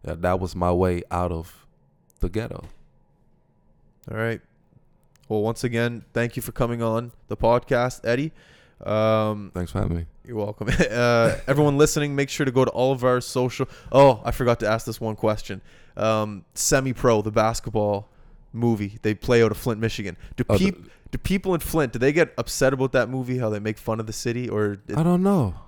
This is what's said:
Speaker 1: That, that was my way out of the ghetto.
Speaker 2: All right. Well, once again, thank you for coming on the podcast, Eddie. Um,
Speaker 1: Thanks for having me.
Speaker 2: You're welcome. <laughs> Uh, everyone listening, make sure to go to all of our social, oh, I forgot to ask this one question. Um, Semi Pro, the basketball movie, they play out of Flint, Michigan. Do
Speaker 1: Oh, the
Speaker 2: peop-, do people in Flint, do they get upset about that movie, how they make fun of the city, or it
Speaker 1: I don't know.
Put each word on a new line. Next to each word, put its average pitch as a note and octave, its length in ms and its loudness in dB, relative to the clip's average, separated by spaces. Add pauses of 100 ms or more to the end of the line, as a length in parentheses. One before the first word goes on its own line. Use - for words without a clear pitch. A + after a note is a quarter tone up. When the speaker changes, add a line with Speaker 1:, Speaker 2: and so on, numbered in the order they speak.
Speaker 1:
That, D#2+ 180 -8
that F2+ 200 0
was F#2 140 -6
my F2 160 0
way F2+ 400 0
out F2 200 -2
of E2 340 -10 (540)
the F#2 80 -2
ghetto. F2+ 380 -6 (1500)
Speaker 2:
All G#2+ 60 -6
right. A2+ 240 -4 (880)
Well, G#2+ 120 0
once A2+ 220 -2
again, A#2 400 -2 (100)
thank A#2 220 -2
you A#2+ 60 -6
for A#2 100 -10
coming A#2+ 320 -2
on A#2 300 -4 (160)
the - 80 -8
podcast, B2 640 2
Eddie. C3 300 -2 (520)
Um, G#2+ 680 0
Speaker 1:
Thanks F2 180 -6
for - 80 -4
having G2 160 0
me. E2 100 -6 (200)
Speaker 2:
You're A#2 120 -10
welcome. G#2 360 -6
<laughs> - 60 2 (140)
Uh, A#2 440 4 (100)
everyone C#3+ 300 4
listening, D3 380 2
make C#3 140 -2
sure - 160 -2
to C3 60 0
go B2+ 120 4
to A#2 80 2
all C3 200 0
of B2+ 120 -2
our B2+ 160 4
social, B2+ 480 -4 (240)
oh, C3 320 8
I A#2+ 80 -2
forgot A#2+ 300 2
to A2 60 0
ask A2 180 0
this A2 160 -8
one A2 140 -4
question. G#2 460 -2 (360)
Um, G#2+ 560 -2
Semi C3+ 400 0
Pro, A2+ 280 4
the G#2+ 100 -4
basketball G#2+ 760 0 (460)
movie, A2 480 -2
they G#2+ 140 0
play A#2+ 280 4
out G#2+ 80 4
of G#2+ 60 -4
Flint, A2 240 -4
Michigan. G2+ 340 -6 (220)
Do B2+ 120 -2
Speaker 1:
Oh, G#2 80 4
the F#3+ 140 4
Speaker 2:
peop-, - 180 -16 (220)
do - 60 -8
people F#3+ 380 -2
in D#3 40 -2
Flint, C#3+ 340 -2
do A#2 60 -6
they C3+ 140 4
get D#3+ 240 2
upset C3 360 0
about C3 200 -2
that A#2+ 160 2
movie, B2+ 300 -4
how A#2 100 -2
they G#2+ 100 -4
make G#2+ 180 -6
fun A2+ 220 -4
of A2 80 -6
the A2 60 -10
city, A#2+ 340 -4
or G#2 260 -2 (140)
it - 100 -4
Speaker 1:
I D#3 60 2
don't F3+ 200 2
know. E3+ 320 2 (120)